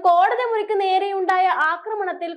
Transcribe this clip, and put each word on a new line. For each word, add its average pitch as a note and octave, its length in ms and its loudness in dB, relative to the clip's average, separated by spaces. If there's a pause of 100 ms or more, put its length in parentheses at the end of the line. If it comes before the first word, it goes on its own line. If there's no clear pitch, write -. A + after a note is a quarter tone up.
കോടതി G#4 420 4
മുറിക്ക് G#4+ 320 -2
നേരെയുണ്ടായ F#4+ 640 0 (260)
ആക്രമണത്തിൽ F4 640 -6